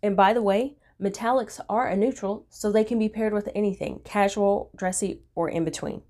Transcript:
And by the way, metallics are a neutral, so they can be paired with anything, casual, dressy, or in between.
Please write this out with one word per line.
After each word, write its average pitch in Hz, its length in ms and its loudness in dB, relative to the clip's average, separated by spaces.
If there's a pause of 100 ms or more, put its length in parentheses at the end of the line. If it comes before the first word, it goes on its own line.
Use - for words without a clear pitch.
And 202 160 0
by 196 160 6
the 233 100 2
way, 214 340 0 (260)
metallics 220 640 -2
are 226 200 0
a 190 80 0
neutral, 202 520 -2
so - 220 -4
they 214 140 4
can 226 160 0
be 214 80 2
paired 214 240 -2
with 208 200 -2
anything, - 520 -2
casual, 202 720 0
dressy, 185 460 -4 (120)
or 165 140 0
in 165 160 0
between. - 460 -6